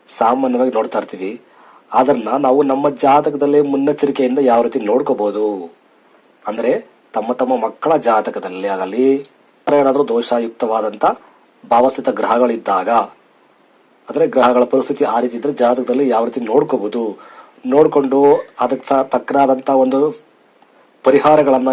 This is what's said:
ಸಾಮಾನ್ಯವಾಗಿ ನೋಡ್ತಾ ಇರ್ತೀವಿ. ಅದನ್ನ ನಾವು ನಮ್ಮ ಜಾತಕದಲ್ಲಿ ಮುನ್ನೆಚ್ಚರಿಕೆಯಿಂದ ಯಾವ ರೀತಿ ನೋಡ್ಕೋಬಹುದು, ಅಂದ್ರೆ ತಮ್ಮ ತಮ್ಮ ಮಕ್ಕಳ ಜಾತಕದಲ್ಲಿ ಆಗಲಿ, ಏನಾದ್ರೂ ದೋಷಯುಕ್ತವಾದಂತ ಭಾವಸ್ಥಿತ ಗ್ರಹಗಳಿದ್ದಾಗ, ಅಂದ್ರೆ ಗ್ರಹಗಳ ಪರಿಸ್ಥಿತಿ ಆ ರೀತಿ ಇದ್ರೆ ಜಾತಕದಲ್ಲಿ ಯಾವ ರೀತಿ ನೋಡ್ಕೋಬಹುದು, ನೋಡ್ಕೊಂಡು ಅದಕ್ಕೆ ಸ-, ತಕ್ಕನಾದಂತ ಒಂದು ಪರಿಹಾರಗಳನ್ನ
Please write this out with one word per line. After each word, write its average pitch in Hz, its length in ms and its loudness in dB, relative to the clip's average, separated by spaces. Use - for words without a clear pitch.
ಸಾಮಾನ್ಯವಾಗಿ 127 520 0
ನೋಡ್ತಾ 110 280 -4
ಇರ್ತೀವಿ. 101 420 -8
ಅದನ್ನ 123 360 2
ನಾವು 135 340 2
ನಮ್ಮ 139 260 0
ಜಾತಕದಲ್ಲಿ 143 720 2
ಮುನ್ನೆಚ್ಚರಿಕೆಯಿಂದ 139 800 0
ಯಾವ 120 240 4
ರೀತಿ 117 160 -2
ನೋಡ್ಕೋಬಹುದು, 104 960 -2
ಅಂದ್ರೆ 117 540 -4
ತಮ್ಮ 110 180 -4
ತಮ್ಮ 127 240 -2
ಮಕ್ಕಳ 120 400 -2
ಜಾತಕದಲ್ಲಿ 104 720 -2
ಆಗಲಿ, 104 500 0
ಏನಾದ್ರೂ 135 280 2
ದೋಷಯುಕ್ತವಾದಂತ 113 960 -4
ಭಾವಸ್ಥಿತ 127 380 2
ಗ್ರಹಗಳಿದ್ದಾಗ, 113 800 -2
ಅಂದ್ರೆ - 180 0
ಗ್ರಹಗಳ 123 380 2
ಪರಿಸ್ಥಿತಿ 135 400 -2
ಆ 120 160 0
ರೀತಿ 120 160 -4
ಇದ್ರೆ 143 160 -4
ಜಾತಕದಲ್ಲಿ 123 560 0
ಯಾವ 113 160 0
ರೀತಿ 117 160 -6
ನೋಡ್ಕೋಬಹುದು, 117 800 -2
ನೋಡ್ಕೊಂಡು 143 800 2
ಅದಕ್ಕೆ 123 280 -4
ಸ-, 135 220 2
ತಕ್ಕನಾದಂತ 135 600 0
ಒಂದು 135 500 0
ಪರಿಹಾರಗಳನ್ನ 139 680 4